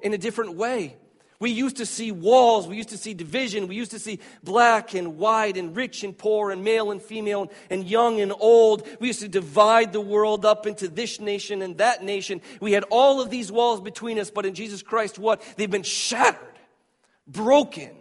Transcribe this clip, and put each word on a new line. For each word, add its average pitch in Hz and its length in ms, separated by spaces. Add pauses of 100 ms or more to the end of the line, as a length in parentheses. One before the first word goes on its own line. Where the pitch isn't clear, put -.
in 202 140
a 202 40
different 208 360
way. 196 420 (440)
We 240 100
used 247 280
to 233 80
see 220 260
walls. 214 560
We 196 80
used 220 140
to 220 60
see 214 180
division. 196 520
We 180 80
used 226 160
to 220 80
see 208 220 (240)
black 220 500
and 170 240
white 214 380
and 170 180
rich 240 300
and 196 120
poor 208 360
and 185 100
male 214 300
and 196 100
female 208 480 (180)
and 190 160
young 226 360
and 202 180
old. 220 480 (140)
We 247 80
used 214 140
to 208 60
divide 196 640
the 214 80
world 208 460
up 214 220
into 202 180
this 202 320
nation 202 440
and 180 160
that 214 260
nation. 196 380 (180)
We 208 100
had 202 180
all 269 320
of 247 80
these 240 220
walls 233 300
between 220 400
us, 196 100
but 202 160
in 190 80
Jesus 202 300
Christ, 214 340
what? 214 240 (140)
They've 208 120
been 196 140
shattered, - 560 (880)
broken, 208 640 (100)